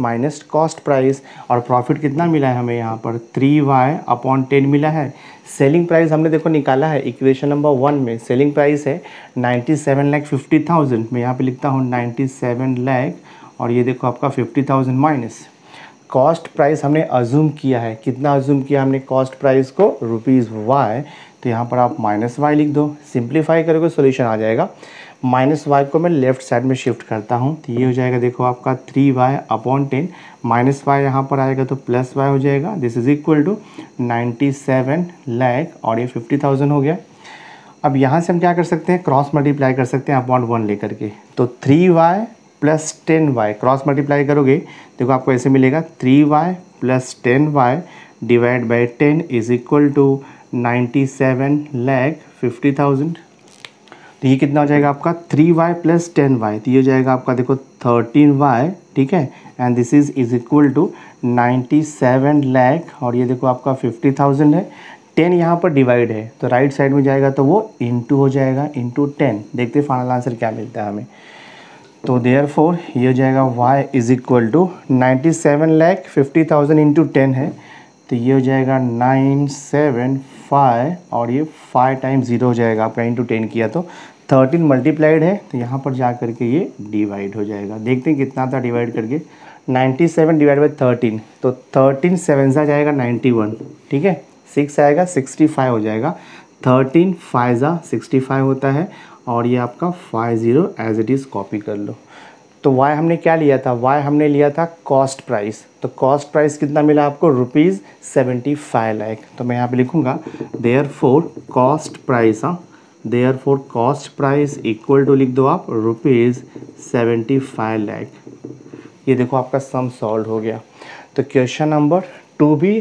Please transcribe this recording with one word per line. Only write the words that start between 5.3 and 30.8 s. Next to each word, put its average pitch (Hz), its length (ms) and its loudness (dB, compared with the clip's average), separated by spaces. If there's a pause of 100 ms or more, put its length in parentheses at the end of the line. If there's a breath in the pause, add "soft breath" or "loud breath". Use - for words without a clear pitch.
सेलिंग 156 300 2
प्राइस 165 240 2
हमने 156 180 2
देखो 156 180 0
निकाला 143 400 2
है 147 200 -2
इक्वेशन 131 400 0
नंबर 147 320 0
वन 147 140 2
में, 123 240 -2
सेलिंग 139 360 0
प्राइस 147 320 0
है 156 140 -4 (380 loud breath)
नाइंटी 123 380 0
सेवन 143 340 0
लाख 147 120 0
फिफ्टी 147 380 0 (100)
थाउजेंड, 131 420 0
मैं 123 80 -2
यहाँ 123 140 -2
पे 131 100 -4
लिखता 127 240 -4
हूँ 131 200 -2
नाइंटी 123 400 -4
सेवन 131 500 -4
लाख 135 840 -6
और 120 120 -2
ये 123 120 2
देखो 127 220 -2
आपका 123 220 -2
फिफ्टी 131 420 -2
थाउजेंड 131 280 0
माइनस 135 480 -4 (640 loud breath)
कॉस्ट 147 360 0 (100)
प्राइस 151 280 2
हमने 151 180 2
assume 131 460 0 (120)
किया 131 200 0
है। 113 140 -6 (100)
कितना 135 300 -2
assume 139 280 0
किया 135 200 0
हमने 135 160 0
कॉस्ट 131 400 -2
प्राइस 135 320 2
को, 196 160 2 (160)
रुपीज 117 460 0 (200)
Y, 127 340 0 (400 loud breath)
तो 127 60 -4
यहाँ 117 220 -2
पर 123 80 -2
आप 120 220 0
minus 110 400 -2
Y 147 140 2
लिख 151 140 2
दो, 147 160 0 (280)
Simplify 156 500 0
करोगे 160 260 2
solution 139 360 0
आ 110 120 0
जाएगा। 113 320 0 (560 loud breath)
Minus 131 440 0
Y 143 220 2
को 165 80 0
मैं 175 120 0
left 131 320 0
side 120 220 -2
में 131 120 0
shift 120 260 -4
करता 110 340 -6
हूँ, 135 200 -2
तो 143 160 -12
ये 123 120 0
हो 127 80 2
जाएगा 127 260 0
देखो 123 260 -2
आपका 123 300 -2 (140)
थ्री 139 220 2
वाई 127 260 2 (140)
अपॉन 127 360 -2
ten, 139 220 -4 (360 loud breath)
Minus 123 440 0